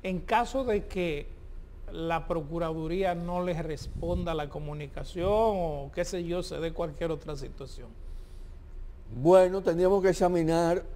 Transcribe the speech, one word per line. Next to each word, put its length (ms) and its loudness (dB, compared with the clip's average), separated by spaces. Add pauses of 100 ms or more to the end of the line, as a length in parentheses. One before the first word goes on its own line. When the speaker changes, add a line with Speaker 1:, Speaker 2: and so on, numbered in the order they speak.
Speaker 1:
en 160 -2
caso 460 0
de 200 0
que 420 -2 (640)
la 360 -2
Procuraduría 880 0
no 280 -2
les 200 -2
responda 720 -4
a 20 0
la 140 -2
comunicación 840 -4
o 640 2
qué 80 0
sé 220 -4
yo, 180 -2
se 160 -6
dé 140 -2
cualquier 380 -2
otra 260 -6
situación. 500 -10 (1300)
Speaker 2:
Bueno, 460 8
tendríamos 400 4
que 80 6
examinar 760 4 (120)